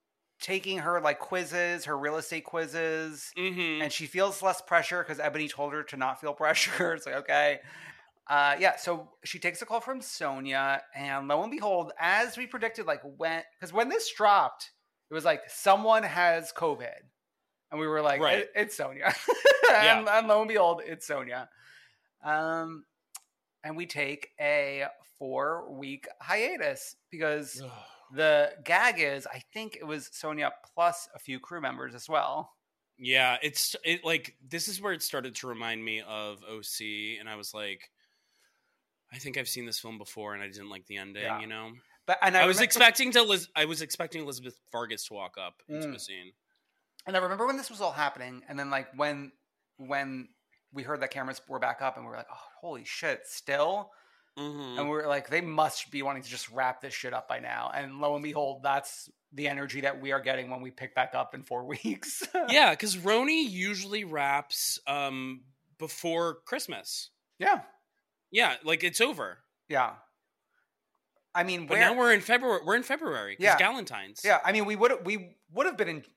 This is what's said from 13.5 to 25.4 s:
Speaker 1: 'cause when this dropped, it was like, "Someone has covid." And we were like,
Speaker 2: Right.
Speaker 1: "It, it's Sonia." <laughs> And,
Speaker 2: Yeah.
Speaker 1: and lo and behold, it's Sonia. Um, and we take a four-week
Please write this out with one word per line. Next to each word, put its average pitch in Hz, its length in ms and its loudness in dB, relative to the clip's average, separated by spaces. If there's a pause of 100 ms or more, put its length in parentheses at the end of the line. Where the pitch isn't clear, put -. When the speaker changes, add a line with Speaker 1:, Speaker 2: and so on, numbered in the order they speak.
Speaker 1:
'cause 170 120 -12
when 226 180 2
this 440 260 -2
dropped, 202 560 4 (400)
it - 20 -8
was 160 120 -4
like, 156 240 2
"Someone 220 540 6
has 165 480 2
covid." 131 500 -4 (720)
And 151 100 -6
we 156 60 -2
were 151 140 0
like, 147 200 4
Speaker 2:
Right. 170 180 4
Speaker 1:
"It, 202 160 -4
it's 208 220 0
Sonia." 143 420 0
<laughs> - 60 -10 (440)
And, 220 380 8
Speaker 2:
Yeah. - 20 2
Speaker 1:
and 220 180 6
lo 214 140 8
and 220 80 0
behold, 170 360 4
it's 160 220 -10
Sonia. 127 420 -6 (720)
Um, 160 640 -2 (800)
and 156 140 -8
we 175 100 -8
take 147 440 -4 (100)
a 143 460 2 (320)
four-week 139 880 -4 (140)